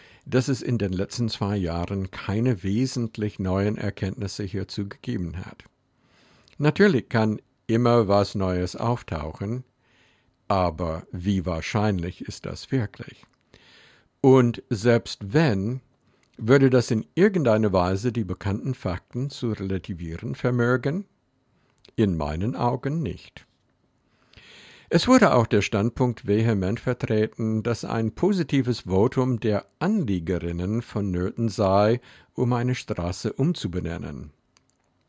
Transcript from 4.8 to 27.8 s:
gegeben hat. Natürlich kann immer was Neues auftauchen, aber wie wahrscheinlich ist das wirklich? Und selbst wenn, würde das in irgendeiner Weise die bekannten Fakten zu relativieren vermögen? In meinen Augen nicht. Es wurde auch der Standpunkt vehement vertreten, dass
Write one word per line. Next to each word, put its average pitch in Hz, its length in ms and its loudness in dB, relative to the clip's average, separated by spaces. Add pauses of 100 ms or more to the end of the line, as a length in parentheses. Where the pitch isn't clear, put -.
gegeben 95 580 -8
hat. - 160 -20 (960)
Natürlich 151 500 4
kann 110 320 2 (280)
immer 117 400 4
was 101 260 4
Neues 92 400 0
auftauchen, 104 880 -4 (880)
aber 85 640 -2
wie 92 340 0
wahrscheinlich 92 760 -2
ist - 220 -12
das - 280 -10
wirklich? - 520 -6 (960)
Und 131 480 6
selbst 110 640 0
wenn, 127 480 0 (560)
würde 131 340 6
das 123 200 4
in 110 240 0
irgendeiner 127 580 4
Weise 95 380 2
die 113 140 -4
bekannten 98 500 -4
Fakten 120 560 -6
zu 117 220 -4
relativieren 95 800 -8
vermögen? 123 720 0 (880)
In 98 220 2
meinen 80 400 -4
Augen 135 460 -2
nicht. - 440 -10 (1400)
Es - 180 4
wurde 247 260 6
auch 117 120 6
der 104 160 4
Standpunkt 117 640 -2
vehement 104 520 2
vertreten, 110 880 -2
dass 117 200 -4